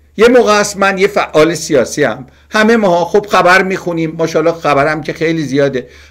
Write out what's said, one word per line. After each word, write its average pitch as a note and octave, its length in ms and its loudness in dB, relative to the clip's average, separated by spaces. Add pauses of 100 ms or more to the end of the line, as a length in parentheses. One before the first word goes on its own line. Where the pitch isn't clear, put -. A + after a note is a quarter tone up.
(160)
یه G#3+ 120 6
موقع G#3 320 4
است G3+ 160 -4
من G3 220 -2
یه F#3+ 80 2
فعال E3 480 0
سیاسی C#3 500 -2
هم، B2 220 -6 (240)
همه G#3+ 260 2
ماها F3 280 0
خب G3+ 220 -2
خبر F#3 360 2
می‌خونیم، E3+ 560 -6
ماشاءالله E3 340 -2
خبرم D3+ 480 -2
که D3 120 -8
خیلی E3 300 -4
زیاده، C3+ 460 -2 (220)